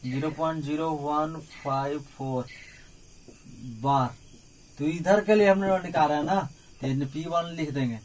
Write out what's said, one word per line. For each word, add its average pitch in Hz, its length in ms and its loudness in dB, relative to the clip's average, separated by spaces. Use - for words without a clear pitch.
ज़ीरो 139 280 -2
पॉइंट 160 320 -2
ज़ीरो 156 280 -2
वन 151 480 -2
फाइव 139 440 -4
फ़ोर 131 380 -6
बार। 135 320 0
तो 143 80 -4
इधर 175 380 4
के 214 100 6
लिए 208 140 8
हम 196 140 6
लोग 190 220 2
निकाल 165 240 2
रहे 147 100 2
हैं 147 60 0
ना, 180 240 0
तो 131 60 -4
यानी 135 200 0
पी 147 180 -8
वन 170 320 -2
लिख 151 140 -4
देंगे। 127 340 -2